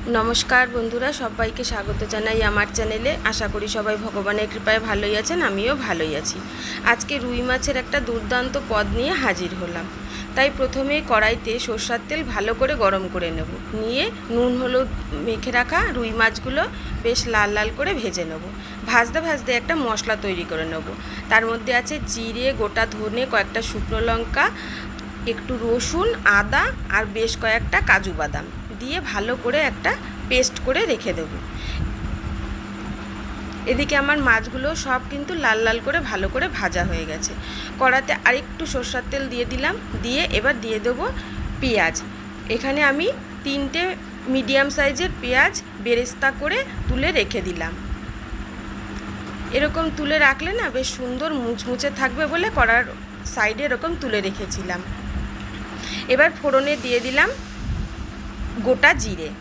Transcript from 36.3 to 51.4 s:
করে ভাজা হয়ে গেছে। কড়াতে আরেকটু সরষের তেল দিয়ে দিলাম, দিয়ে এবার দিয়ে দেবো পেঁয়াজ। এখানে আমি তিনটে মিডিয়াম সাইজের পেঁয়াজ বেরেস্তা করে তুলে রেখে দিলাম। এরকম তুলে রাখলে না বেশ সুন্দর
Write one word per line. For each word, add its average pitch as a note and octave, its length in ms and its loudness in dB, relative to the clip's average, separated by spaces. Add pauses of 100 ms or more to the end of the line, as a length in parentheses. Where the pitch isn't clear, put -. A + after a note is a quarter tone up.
করে D4 120 0 (120)
ভাজা F3+ 320 0
হয়ে E3 200 -2
গেছে। - 220 -4 (460)
কড়াতে C4 340 4 (160)
আরেকটু C#4 440 0
সরষের B3 360 -2
তেল C#4 240 -2
দিয়ে A#3+ 200 0
দিলাম, C#4 220 0 (280)
দিয়ে B3 200 2 (160)
এবার C4 160 4 (100)
দিয়ে A3 220 -2
দেবো B3+ 180 0 (540)
পেঁয়াজ। G3 380 4 (580)
এখানে C4+ 260 0 (100)
আমি D4+ 160 2 (360)
তিনটে C#4 400 -2 (520)
মিডিয়াম C4+ 420 4
সাইজের C#4+ 340 2 (100)
পেঁয়াজ C4 340 4 (300)
বেরেস্তা A#3+ 440 2 (120)
করে D#4+ 180 0 (300)
তুলে C4+ 200 2 (100)
রেখে G3+ 300 0
দিলাম। E3 240 -4 (1800)
এরকম D4+ 280 2 (140)
তুলে D4+ 180 0 (100)
রাখলে D4 240 4 (100)
না G#4+ 60 0 (100)
বেশ C4 120 0 (100)
সুন্দর B3+ 320 -2 (120)